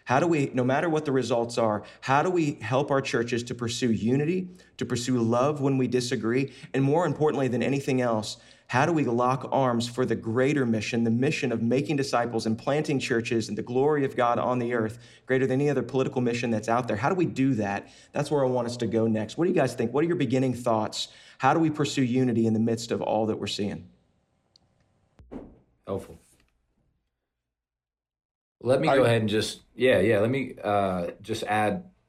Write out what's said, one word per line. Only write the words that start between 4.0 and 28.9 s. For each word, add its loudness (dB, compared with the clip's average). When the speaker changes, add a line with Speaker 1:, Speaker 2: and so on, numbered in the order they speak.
Speaker 1:
to -4
pursue -2
love 2
when 0
we 0
disagree, -2
and 2
more 2
importantly 0
than -2
anything -2
else, -2
how 2
do 0
we 2
lock 0
arms 0
for -2
the 0
greater 0
mission, 0
the 2
mission 0
of -4
making 0
disciples -2
and 0
planting -2
churches -2
and -6
the -6
glory 0
of -4
God 2
on 0
the -2
earth, -2
greater 2
than 2
any 2
other 0
political -2
mission -2
that's -2
out 0
there? -2
How -2
do 0
we 2
do 0
that? -4
That's -4
where 2
I 2
want 0
us -6
to -2
go 2
next. -2
What 2
do 2
you 0
guys 2
think? -2
What 2
are 0
your 0
beginning 0
thoughts? -2
How 4
do 2
we 4
pursue 0
unity 2
in 2
the 2
midst -2
of -2
all 0
that -2
we're -6
seeing? -6
Speaker 2:
Helpful. -8
Let 2
me 2
Speaker 3:
I 6